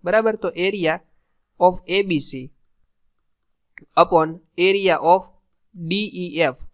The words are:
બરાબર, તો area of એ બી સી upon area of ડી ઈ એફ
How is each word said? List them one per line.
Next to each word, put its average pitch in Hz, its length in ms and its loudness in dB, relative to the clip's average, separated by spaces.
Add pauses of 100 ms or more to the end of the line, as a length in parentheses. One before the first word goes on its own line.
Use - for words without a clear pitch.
બરાબર, 214 300 2
તો 190 160 -6 (160)
area 175 280 -2 (640)
of 180 180 4 (100)
એ 185 120 0 (100)
બી 151 200 -2
સી 131 180 -12 (1500)
upon 170 260 2 (400)
area 196 280 2 (180)
of 185 80 4 (540)
ડી 185 340 -4 (140)
ઈ 165 240 -4
એફ 131 120 -6 (140)